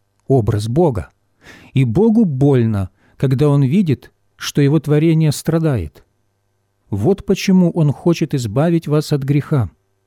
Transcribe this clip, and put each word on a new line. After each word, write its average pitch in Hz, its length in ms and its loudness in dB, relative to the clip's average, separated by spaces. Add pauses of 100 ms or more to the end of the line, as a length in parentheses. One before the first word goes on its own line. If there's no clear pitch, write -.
(260)
образ 107 420 0
Бога. 120 420 -2 (640)
И 135 120 0
Богу 214 400 2
больно, 127 680 0 (260)
когда 135 320 0
Он 143 140 2
видит, 147 500 0 (240)
что - 240 -4
его 143 200 2
творение 156 520 2
страдает. 151 720 -4 (880)
Вот 123 340 -2
почему 185 460 2
Он 156 200 0
хочет 165 440 -2
избавить 139 520 -2
вас 151 260 -2
от 139 100 -2
греха. 139 480 -2 (360)